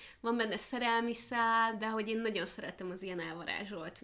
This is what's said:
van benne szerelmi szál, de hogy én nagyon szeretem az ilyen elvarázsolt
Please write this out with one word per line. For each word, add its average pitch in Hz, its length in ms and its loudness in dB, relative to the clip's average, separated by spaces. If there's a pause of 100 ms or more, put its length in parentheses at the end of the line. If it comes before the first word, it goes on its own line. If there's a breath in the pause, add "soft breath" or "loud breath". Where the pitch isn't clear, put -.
(200 loud breath)
van 233 180 2
benne 220 200 2
szerelmi 233 560 2
szál, 226 640 4
de 220 120 0
hogy 220 200 0
én 220 80 2
nagyon 208 280 0
szeretem - 460 -6
az 185 100 -8
ilyen 185 180 -4
elvarázsolt 165 840 -6